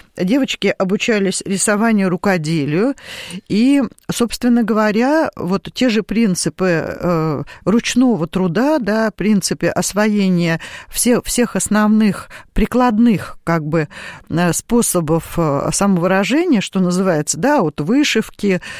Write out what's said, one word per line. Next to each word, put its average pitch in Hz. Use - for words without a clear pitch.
Девочки 202
обучались 196
рисованию, 202
рукоделию. 170
И, 262
собственно 240
говоря, 226
вот -
те 254
же 214
принципы, 190
э, 160
ручного 226
труда, 202
да, 214
принципы 190
освоения 185
все-, 240
всех -
основных 214
прикладных, 226
как 165
бы, 156
э, 170
способов, 165
э, 156
самовыражения, 196
что -
называется, 175
да, 262
от 156
вышивки, 208